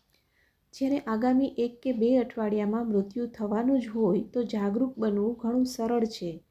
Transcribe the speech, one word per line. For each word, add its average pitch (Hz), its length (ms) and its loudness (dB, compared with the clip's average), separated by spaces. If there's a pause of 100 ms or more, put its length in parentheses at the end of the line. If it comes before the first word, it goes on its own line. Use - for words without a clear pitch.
(720)
જ્યારે 269 260 0
આગામી 254 580 2
એક 240 240 -2
કે 262 100 0
બે 226 160 2 (100)
અઠવાડિયામાં 220 680 0
મૃત્યુ 208 400 -2
થવાનું 233 520 0
જ 226 80 -4
હોય 214 360 2
તો - 200 -4
જાગૃત 214 540 -2
બનવું 214 360 0
ઘણું 240 320 0
સરળ 233 400 0
છે. 185 260 -6 (180)